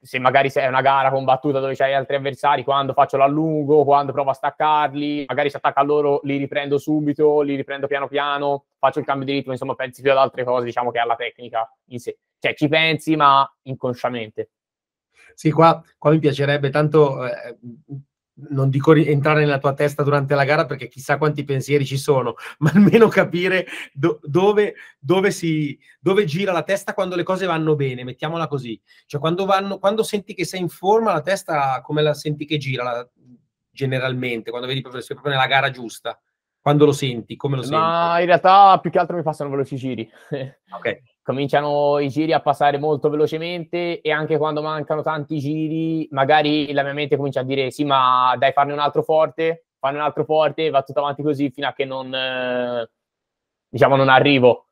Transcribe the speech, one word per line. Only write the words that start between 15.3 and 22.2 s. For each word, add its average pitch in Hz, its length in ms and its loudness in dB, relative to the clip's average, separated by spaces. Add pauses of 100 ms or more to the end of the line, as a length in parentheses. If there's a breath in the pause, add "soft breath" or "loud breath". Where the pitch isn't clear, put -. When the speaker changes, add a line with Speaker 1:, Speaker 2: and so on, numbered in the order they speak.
Speaker 2:
Sì, - 180 -2
qua, 160 300 4 (160)
qua 147 140 2
mi 160 80 4
piacerebbe 143 500 0
tanto, 151 560 2
eh, 120 320 -10 (920)
non 135 200 0
dico 143 220 4
ri-, 156 160 6
entrare 151 340 2
nella 147 180 0
tua 139 140 -2
testa 147 300 -2
durante 143 320 0
la 139 100 -2
gara, 151 200 0
perché 135 220 -10
chissà 139 300 -6
quanti 147 260 -2
pensieri 139 420 -2
ci 135 120 -6
sono, 127 380 0 (140 loud breath)